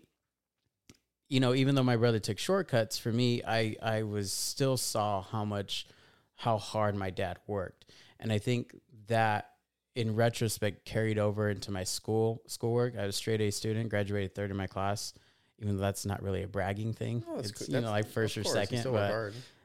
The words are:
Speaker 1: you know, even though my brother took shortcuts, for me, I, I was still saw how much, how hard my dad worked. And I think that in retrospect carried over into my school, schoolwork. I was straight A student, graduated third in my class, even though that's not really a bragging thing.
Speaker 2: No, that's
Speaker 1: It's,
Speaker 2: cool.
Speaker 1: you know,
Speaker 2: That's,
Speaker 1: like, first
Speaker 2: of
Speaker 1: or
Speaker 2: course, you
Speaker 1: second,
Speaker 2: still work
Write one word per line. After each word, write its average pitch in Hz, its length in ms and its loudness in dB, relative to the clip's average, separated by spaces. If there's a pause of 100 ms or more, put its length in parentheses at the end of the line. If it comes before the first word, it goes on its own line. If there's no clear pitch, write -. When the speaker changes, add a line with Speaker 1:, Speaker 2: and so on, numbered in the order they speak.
(1300)
Speaker 1:
you 131 100 4
know, 127 140 6
even 135 220 4
though 135 80 6
my 123 120 4
brother 113 240 4
took 101 180 -4
shortcuts, 156 600 0
for 117 140 -2
me, 120 340 2
I, 110 360 0
I 110 220 0
was 104 300 -2
still 135 440 0
saw 104 440 0
how 107 240 -4
much, 101 400 -4 (500)
how 113 220 2
hard 104 380 0
my 98 140 -2
dad 92 380 -4
worked. 101 380 -6 (340)
And 113 120 -2
I 107 60 4
think 123 380 -2 (320)
that 110 420 2 (460)
in 113 200 0
retrospect 113 720 0
carried 110 320 0
over 104 320 2
into 101 220 -4
my 92 120 -4
school, 110 640 0
schoolwork. 120 500 0
I 101 80 -2
was 98 100 -2
straight 110 260 0
A 104 100 2
student, 110 380 -2
graduated 101 460 0
third 101 160 -4
in 101 60 -2
my 95 100 -2
class, 98 460 -2 (460)
even 101 160 0
though 95 60 0
that's 98 240 0
not 101 160 -2
really 95 220 -2
a 95 40 -6
bragging 101 460 -2
thing. 117 340 -4
Speaker 2:
No, 311 100 -6
that's 104 140 -4
Speaker 1:
It's, - 140 -12
Speaker 2:
cool. 139 100 -2
Speaker 1:
you 127 60 2
know, 113 100 -2
Speaker 2:
That's, 107 160 2
Speaker 1:
like, - 60 -14
first 113 240 0
Speaker 2:
of 110 40 -2
Speaker 1:
or - 40 -2
Speaker 2:
course, 104 100 0
you 107 60 2
Speaker 1:
second, 117 180 -2
Speaker 2:
still 123 140 -2
work 104 400 0 (320)